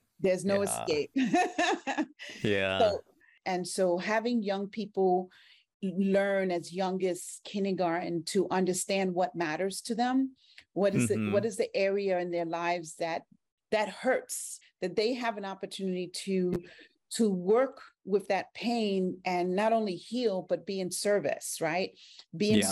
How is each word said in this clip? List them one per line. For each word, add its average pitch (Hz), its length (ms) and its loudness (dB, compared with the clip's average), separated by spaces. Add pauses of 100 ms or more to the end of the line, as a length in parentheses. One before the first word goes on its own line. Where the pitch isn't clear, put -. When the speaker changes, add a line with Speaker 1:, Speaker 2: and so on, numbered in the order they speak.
(200)
Speaker 1:
There's 185 260 2
no 196 180 2
Speaker 2:
Yeah. 57 200 -2
Speaker 1:
escape. 147 320 0
<laughs> 330 920 0 (360)
Speaker 2:
Yeah. 95 360 2
Speaker 1:
So, 92 200 4 (460)
and 180 220 -2
so 180 300 2
having 220 460 0
young 196 240 -2
people 190 640 0 (520)
learn 196 680 2
as 170 220 -4
young 185 300 -2
as - 400 -4
kindergarten 180 800 -2
to 180 260 0
understand 185 640 0
what 175 220 0
matters 170 460 -2
to 233 140 -4
them, 262 360 0 (420)
what 190 220 2
is 120 140 2
Speaker 2:
Mm-hmm. 107 180 2
Speaker 1:
the, 101 40 0
what 202 140 4
is 214 120 -4
the - 180 -2
area 196 440 2
in 175 120 -2
their 170 140 0
lives 170 540 -2
that, 165 240 -2 (480)
that 214 180 2
hurts, - 680 -2 (220)
that 180 140 -4
they 226 180 2
have 233 240 -4
an 202 80 -8
opportunity 190 640 -6 (180)
to, 185 280 2 (640)
to 226 140 4
work 208 520 2 (240)
with 196 240 -2
that 185 240 -4
pain 196 720 0
and 180 300 0
not 220 180 4
only 208 220 0
heal, 214 520 -2
but 165 180 -2
be 196 140 -4
in 180 120 -2
service, - 680 0
right? 165 320 0 (440)
Be 208 160 2
in 214 80 6
Speaker 2:
Yeah. 202 120 2